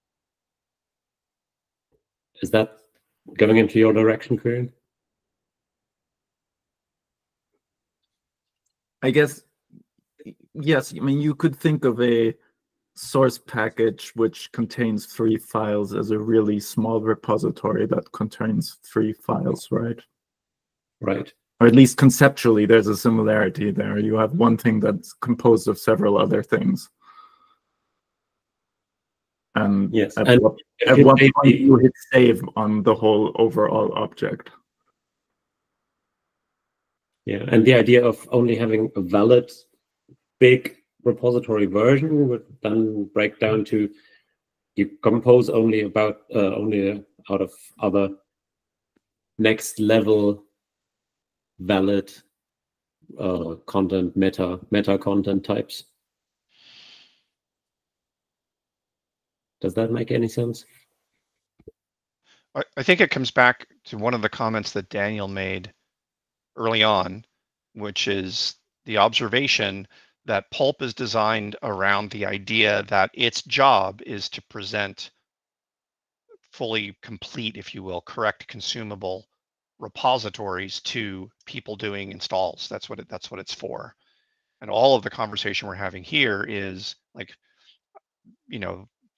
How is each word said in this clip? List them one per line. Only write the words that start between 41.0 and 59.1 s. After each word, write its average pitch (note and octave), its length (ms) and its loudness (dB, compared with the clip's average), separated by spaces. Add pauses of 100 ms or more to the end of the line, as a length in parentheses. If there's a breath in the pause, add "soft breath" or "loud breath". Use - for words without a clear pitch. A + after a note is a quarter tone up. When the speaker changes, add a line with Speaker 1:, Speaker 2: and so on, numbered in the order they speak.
Speaker 1:
repository A#2+ 600 0
version C3+ 640 2
would A#2+ 160 -4 (180)
then G#2+ 420 -2 (100)
break G#2+ 240 -2
down A2 260 0
to G#2+ 240 -2 (840 soft breath)
you G2+ 160 0 (120)
compose A#2 460 4
only A2+ 340 2
about, G#2+ 380 -2 (140)
uh, G2+ 200 0
only G#2 480 -2 (280)
out G2 100 -2
of F#2+ 100 -4 (300)
other G2 300 0 (1300)
next A2 420 -2
level G#2 640 2 (1160)
valid, G2 520 -2 (1080)
uh, F2 360 -6 (120)
content, F#2 480 -2
meta, F#2 460 -2 (100)
meta G2+ 280 0
content G2 440 -2
types. - 420 -8 (3750 soft breath)